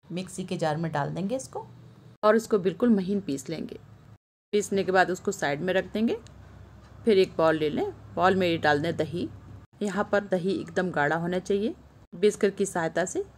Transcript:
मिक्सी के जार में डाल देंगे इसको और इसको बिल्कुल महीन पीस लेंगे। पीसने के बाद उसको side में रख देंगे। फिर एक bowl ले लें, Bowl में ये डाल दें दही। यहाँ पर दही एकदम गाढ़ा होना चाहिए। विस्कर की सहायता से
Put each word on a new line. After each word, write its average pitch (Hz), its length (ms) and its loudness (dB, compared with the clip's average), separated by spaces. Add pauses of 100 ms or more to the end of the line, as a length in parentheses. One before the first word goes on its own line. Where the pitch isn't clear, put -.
(120)
मिक्सी 185 320 -8
के 180 120 -6
जार 156 200 0
में 165 160 -2
डाल 147 180 -2
देंगे 190 260 -4
इसको 392 300 -10 (560)
और 214 140 6
इसको 226 220 2
बिल्कुल 185 320 0
महीन 196 320 2
पीस 139 260 -6
लेंगे। - 300 -8 (760)
पीसने 196 320 0
के 180 80 -2
बाद 180 180 6
उसको 185 220 -4
side 147 300 -2
में 180 120 0
रख 185 180 0
देंगे। 240 260 0 (840)
फिर 208 140 6
एक 185 200 4
bowl 160 200 4
ले 151 120 0
लें, 381 220 -2 (220)
Bowl 185 220 4
में 185 120 2
ये 165 100 2
डाल 147 240 2
दें 165 140 -2
दही। 156 320 -4 (540)
यहाँ 202 300 -2
पर 202 160 2
दही 185 240 0
एकदम 180 400 -2
गाढ़ा 147 260 2
होना 175 220 -2
चाहिए। 202 340 0 (420)
विस्कर 202 360 2
की 196 140 -2
सहायता 165 400 -2
से 392 180 -4 (140)